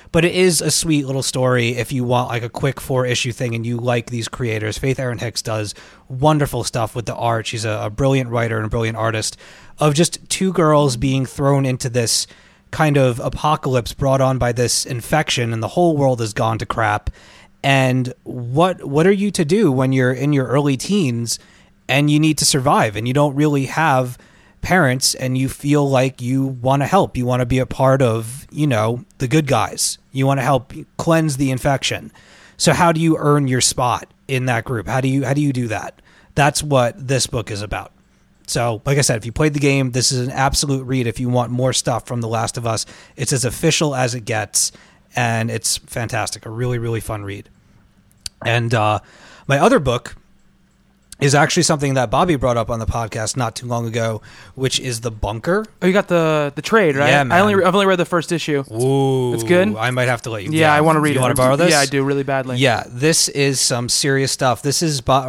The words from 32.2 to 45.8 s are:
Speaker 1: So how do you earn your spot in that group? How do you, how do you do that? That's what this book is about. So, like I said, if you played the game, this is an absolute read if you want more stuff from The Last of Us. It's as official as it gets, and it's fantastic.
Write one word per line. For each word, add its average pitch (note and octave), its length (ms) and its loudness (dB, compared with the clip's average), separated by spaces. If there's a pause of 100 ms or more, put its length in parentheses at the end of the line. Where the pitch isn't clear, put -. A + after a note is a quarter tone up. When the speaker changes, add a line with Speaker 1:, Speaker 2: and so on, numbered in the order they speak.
Speaker 1:
So - 160 4
how E3+ 200 4
do D#3+ 80 -2
you D#3+ 160 4
earn D3 300 2
your B2+ 140 0
spot A#2+ 460 0 (200)
in B2+ 180 -2
that A#2 180 0
group? A2+ 240 -6
How B2+ 140 -2
do C3+ 80 0
you, C3+ 160 0
how C3 80 0
do D3 80 0
you C#3+ 100 0
do B2 160 -2
that? - 340 -8 (320)
That's D3 300 2
what C3 440 0
this C3 200 -2
book A#2+ 240 -8
is G2+ 100 -8
about. G2 300 -10 (560)
So, A#2 380 -2
like C#3 120 0
I D3 40 4
said, B2+ 160 2
if G#2+ 80 -10
you A#2 60 -8
played D3+ 220 0
the D3 60 -2
game, C#3 320 2
this B2 200 0
is B2 160 -2
an C3+ 60 -8
absolute C3+ 520 0
read B2 220 -2
if A2+ 120 -4
you B2 100 -2
want B2 220 0
more B2+ 220 0
stuff A#2 340 -2
from A#2+ 140 -6
The A#2 60 -6
Last A2+ 300 -4
of A#2+ 80 -6
Us. A2+ 200 -4 (300)
It's - 160 -4
as B2+ 140 0
official D3+ 500 0
as B2+ 180 -2
it A#2 120 -8
gets, G#2+ 460 -2 (440)
and A2+ 340 0
it's - 280 -4
fantastic. A2 680 -6